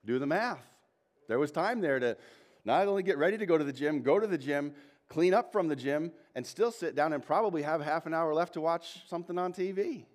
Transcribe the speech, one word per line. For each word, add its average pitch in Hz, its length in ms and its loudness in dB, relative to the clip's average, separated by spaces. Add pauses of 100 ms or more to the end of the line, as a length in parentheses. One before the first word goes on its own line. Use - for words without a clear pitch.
Do 120 140 0
the 139 80 -2
math. 175 400 -2 (600)
There 113 100 0
was 147 140 0
time 208 280 0
there 139 200 2
to 120 160 0 (480)
not 165 240 4
only 196 160 0
get 175 140 2
ready 190 200 2
to 208 80 -2
go 170 100 6
to 151 60 4
the 139 100 -2
gym, 143 300 0
go 156 160 6
to 214 80 2
the 185 100 0
gym, 143 380 -2 (340)
clean 180 240 4
up 226 200 2
from 185 160 0
the 147 80 0
gym, 147 340 -2 (240)
and 123 100 -6
still 226 280 -2
sit 160 240 -6
down 156 160 2
and 143 120 -4
probably 175 380 0
have 156 180 0
half 156 240 -2
an 160 100 -4
hour 160 200 2
left 170 200 0
to 165 60 -6
watch 165 480 -4
something 175 300 -6
on 180 140 -2
T 185 180 -4
V. 196 340 -4 (100)